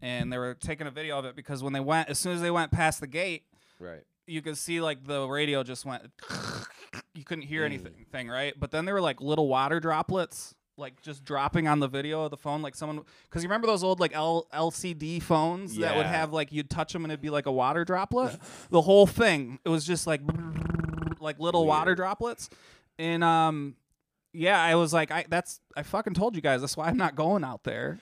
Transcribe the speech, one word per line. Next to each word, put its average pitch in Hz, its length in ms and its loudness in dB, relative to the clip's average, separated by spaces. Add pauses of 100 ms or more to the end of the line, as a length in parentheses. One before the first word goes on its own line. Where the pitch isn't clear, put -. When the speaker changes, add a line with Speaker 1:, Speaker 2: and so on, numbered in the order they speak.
Speaker 1:
and 123 320 -4
they 123 60 -4
were 123 160 -6
taking 151 320 -8
a 135 40 -12
video 147 280 -6
of 131 60 -6
it 123 100 -12
because 135 260 -10
when 135 120 -4
they 139 60 -2
went, 156 300 0
as 139 80 -4
soon 180 160 -2
as 170 80 -4
they 175 80 0
went 170 220 0
past 160 300 2
the 147 60 -10
gate, 165 360 -4 (360)
Speaker 2:
Right. 85 240 -14 (220)
Speaker 1:
you 160 160 -8
could 151 160 -8
see, 165 240 -4
like, 143 240 -4
the 139 220 -4
radio 143 360 0
just 123 220 -10
went, 123 240 -12 (1040)
you 151 100 -14
couldn't 160 220 -10
hear 156 160 -4
Speaker 2:
Mm. 151 40 0
Speaker 1:
anything, 139 460 -8
thing, 127 180 -8
right? 135 300 -6
But 143 120 -6
then 160 140 -2
there 196 100 -2
were, 196 60 0
like, 143 200 -2
little 151 260 2
water 139 320 2
droplets, 165 760 -2 (220)
like, 131 240 -14
just 139 240 -14
dropping 147 420 0
on 151 120 4
the 139 80 0
video 147 360 -4
of 151 80 -6
the 139 60 -14
phone, 147 240 -6
like, 139 140 -10
someone, 151 280 -10 (260)
'cause 170 140 -6
you 175 60 -4
remember 226 180 0
those 202 160 4
old, 185 160 2
like, 160 160 2
L-, 165 360 0
L 160 200 0
C 180 220 -6
D 160 260 -6
phones 165 580 0
that - 180 0
would 156 100 2
Speaker 2:
Yeah. - 60 -2
Speaker 1:
have, 160 200 0
like, 151 200 -2
you'd 147 180 -4
touch 170 260 -6
'em 170 80 -6
and 156 80 -6
it'd 147 100 -8
be 151 100 -6
like 147 160 0
a 139 40 0
water 131 320 2
droplet? 202 560 -2 (140)
Speaker 2:
<laughs> - 180 -18
Speaker 1:
The 170 100 8
whole 196 260 10
thing, 147 580 2
it 170 40 -2
was 160 160 2
just, 170 220 -2
like, 151 140 0 (960)
like, 151 200 -6
little 170 260 4
water 156 240 4
Speaker 2:
Weird. 180 80 4
Speaker 1:
droplets. 208 520 -4 (500)
And, 165 240 0
um, 160 520 4 (580)
yeah, 175 280 4
I 165 140 6
was 165 180 4
like, 160 160 2
"I, 160 180 -2
that's, 170 340 -4 (140)
I 165 60 -8
fucking 202 320 0
told 202 220 2
you 160 80 -6
guys, 135 180 4
that's 139 160 -4
why 160 120 -2
I'm 165 80 2
not 165 180 0
going 165 280 2
out 123 200 -8
there," 127 380 -4